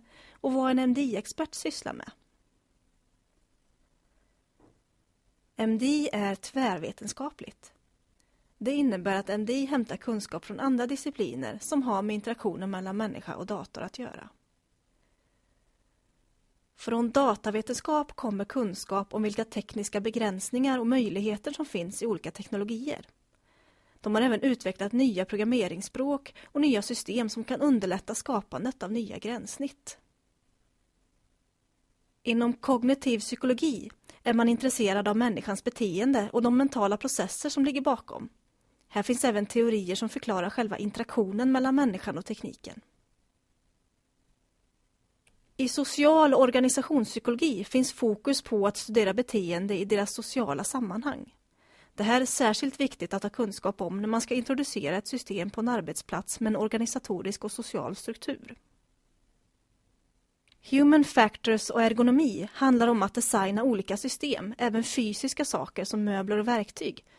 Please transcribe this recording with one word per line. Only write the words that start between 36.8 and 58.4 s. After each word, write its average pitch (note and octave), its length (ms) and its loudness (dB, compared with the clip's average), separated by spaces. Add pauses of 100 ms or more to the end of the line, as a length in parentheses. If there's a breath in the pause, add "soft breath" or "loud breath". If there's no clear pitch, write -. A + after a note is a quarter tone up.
processer - 540 -4
som C#4 140 2
ligger C#4 160 0
bakom. - 480 -2 (640)
Här G3+ 100 0
finns B3 220 0
även G#3 220 2
teorier G#3+ 480 2
som A3+ 140 -2
förklarar G3 420 -2
själva A3 280 -2
interaktionen G#3+ 760 0
mellan C4 220 4
människan A#3 440 2
och F#3 60 -10
tekniken. - 560 -12 (2750)
I C4 120 0
social- D4 680 6
och C4 60 6
organisationspsykologi B3+ 1200 2
finns B3+ 280 2
fokus A#3+ 500 0
på G3+ 240 0
att G#3 100 0
studera G#3+ 380 2
beteende G3 640 -2
i F#3+ 60 -2
deras G3+ 300 0
sociala G3+ 500 -2
sammanhang. A#3+ 720 -4 (580 soft breath)
Det G#3 80 -4
här A#3 180 4
är C4 60 2
särskilt B3+ 540 0
viktigt C4 340 -2
att G3 80 -2
ha G#3 80 -4
kunskap G3+ 500 -4
om F#3+ 200 -4
när G#3+ 80 -2
man A3+ 120 2
ska A#3 140 -4
introducera A#3+ 640 -2
ett G#3 120 -6
system G3+ 420 -6
på - 100 -8
en A#3 80 0
arbetsplats F3+ 720 -4
med A3 100 0
en G#3+ 60 0
organisatorisk G#3+ 880 -4
och G#3+ 80 -6
social F3+ 440 -6
struktur. - 600 -10 (2000)